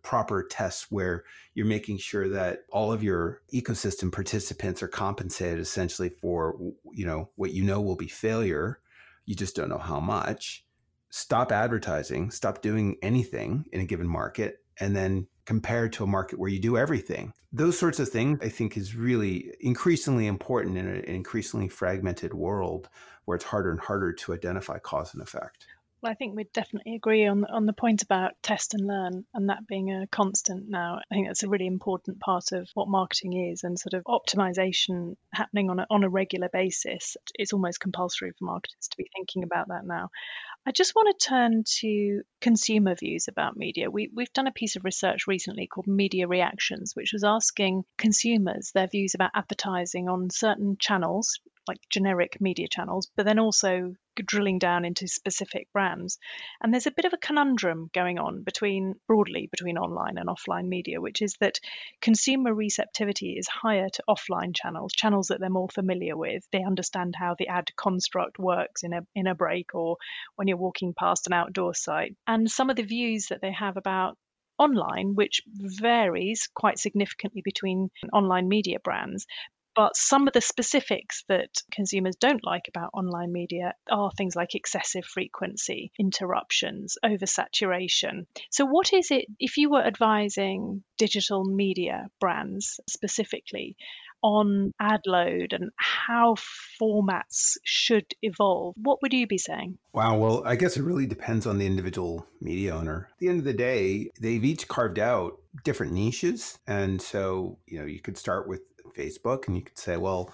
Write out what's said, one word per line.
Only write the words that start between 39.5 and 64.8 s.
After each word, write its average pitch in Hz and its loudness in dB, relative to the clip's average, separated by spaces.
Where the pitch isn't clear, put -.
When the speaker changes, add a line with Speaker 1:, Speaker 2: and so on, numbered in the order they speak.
Speaker 2:
that 185 -8
now. 175 -6
I 269 0
just 370 4
want 415 6
to - 0
turn 240 4
to 208 2
consumer 214 6
views 160 -2
about - -2
media. - -4
We, 208 -4
we've 240 -4
done 269 2
a 262 0
piece - -4
of 190 -8
research - 0
recently 190 -2
called 185 -6
Media 196 2
Reactions, 180 0
which - -4
was 208 -2
asking 202 2
consumers 214 2
their 190 4
views 196 0
about 185 2
advertising 180 -2
on 185 0
certain 202 0
channels, 185 0
like 185 -8
generic 190 2
media 180 0
channels, 180 -4
but 202 2
then 214 6
also 185 2
drilling 202 0
down 175 2
into 175 -4
specific - -4
brands. 180 0
And 226 4
there's 247 2
a 294 2
bit 339 0
of 359 2
a 349 -2
conundrum 208 2
going 180 0
on 170 -4
between, 190 -2
broadly 180 4
between 170 -4
online 175 -2
and 175 -2
offline 180 -2
media, 180 -4
which 190 -4
is 202 -2
that - 2
consumer 247 4
receptivity 202 -2
is - -6
higher 196 2
to - -8
offline 180 0
channels, 170 -6